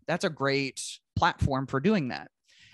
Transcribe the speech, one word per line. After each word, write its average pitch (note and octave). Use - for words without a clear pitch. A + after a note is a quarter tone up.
that's E3+
a F3+
great C#3
platform C3+
for C3+
doing E3
that. -